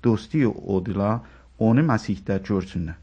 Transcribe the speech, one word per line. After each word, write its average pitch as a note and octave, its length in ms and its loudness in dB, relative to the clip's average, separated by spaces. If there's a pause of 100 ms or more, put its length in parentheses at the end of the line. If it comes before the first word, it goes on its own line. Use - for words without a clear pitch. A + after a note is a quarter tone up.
dosti B2 440 2
odula, G2 720 -2 (380)
onu A2+ 240 4
Məsihdə G#2+ 600 -2
görsünlər. F2 600 -4